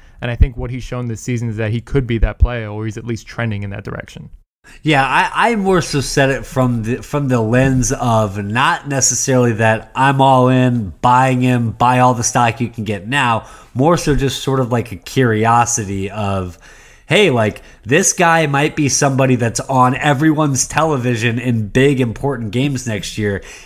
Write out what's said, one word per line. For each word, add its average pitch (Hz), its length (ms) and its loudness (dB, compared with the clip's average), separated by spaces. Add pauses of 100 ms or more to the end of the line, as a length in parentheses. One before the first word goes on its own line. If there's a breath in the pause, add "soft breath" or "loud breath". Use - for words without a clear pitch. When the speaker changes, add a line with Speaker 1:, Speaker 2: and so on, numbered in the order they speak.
(200 soft breath)
Speaker 1:
And 120 100 -6
I 117 60 -6
think 135 200 2
what 123 140 -6
he's 123 140 -8
shown 123 220 -8
this 113 140 -6
season 120 280 -4
is 107 80 -6
that 110 160 -2
he 117 80 -2
could 139 260 -2
be 117 120 -2
that 107 200 0
player, 120 300 0
or 107 160 -8
he's 110 140 -8
at 113 60 -12
least 117 220 -8
trending 104 380 -6
in 101 60 -10
that 101 120 -10
direction. - 480 -12 (520 loud breath)
Speaker 2:
Yeah, 143 240 2
I, 175 460 2
I 233 40 0
more 190 240 2
so 143 200 -2
said 135 300 0
it 123 140 -4
from 123 380 -2
the, 113 200 -6
from 143 260 -4
the 123 120 2
lens 127 520 2
of 110 520 0
not 139 440 0
necessarily 127 640 0
that 110 400 0
I'm 135 260 2
all 131 280 6
in, 123 520 2
buying 127 400 2
him, 123 300 0
buy 127 300 2
all 127 140 4
the 113 100 -4
stock 120 360 0
you 120 80 -4
can - 140 -10
get 101 240 -6
now, 123 420 -2 (260 loud breath)
more 156 220 2
so 147 200 0
just 135 260 -2
sort 135 160 -2
of 123 140 -2
like 117 180 -2
a 95 60 -12
curiosity 110 1120 0
of, 98 480 -6 (480 loud breath)
hey, 185 240 4
like, 123 320 0 (220 loud breath)
this 156 280 2
guy 165 360 2
might 143 260 0
be 147 140 0
somebody 131 480 2
that's 117 240 -2
on 127 340 2
everyone's 147 720 0
television 123 720 0
in 117 300 -2
big, 131 320 4
important 117 500 -4
games 127 380 -2
next 104 280 -6
year. 101 280 -2 (220 loud breath)